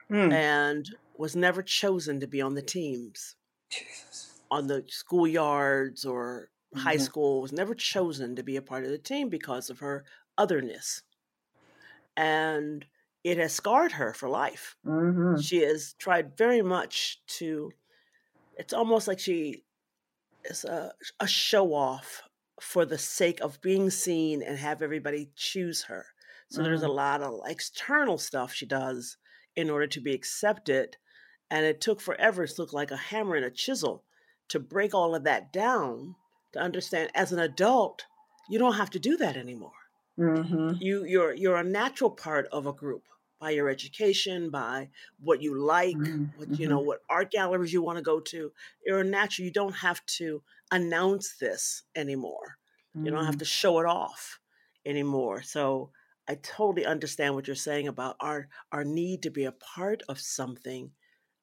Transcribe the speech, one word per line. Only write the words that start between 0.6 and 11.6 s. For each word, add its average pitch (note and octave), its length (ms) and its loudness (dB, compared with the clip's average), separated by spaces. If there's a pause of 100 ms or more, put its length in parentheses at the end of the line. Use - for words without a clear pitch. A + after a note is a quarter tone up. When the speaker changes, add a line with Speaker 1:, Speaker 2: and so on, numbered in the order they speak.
Speaker 2:
was D#3 180 -4
never F3+ 260 4
chosen F3 600 0
to C#3 60 -6
be C#3 140 -2
on C3+ 140 -2
the C#3 80 -4
teams C3 720 -6 (340)
Speaker 1:
Jesus. - 720 -14 (100)
Speaker 2:
on C#3+ 180 -2
the C#3 160 -2
schoolyards C#3+ 1200 2
or B2 420 -6 (260)
high D#3 200 2
Speaker 1:
Mm-hmm. C#3+ 80 4
Speaker 2:
school, C#3 380 2
was C3+ 120 -6
never G3 220 0
chosen C#3+ 600 -2
to B2+ 80 -6
be C3+ 120 -6
a C3+ 80 -4
part C3 220 -6
of C3 60 -4
the D3 60 -2
team C4+ 320 -4
because C#3 400 -6
of B2 100 -12
her C#3 260 -6 (320)
otherness. - 680 0 (1120)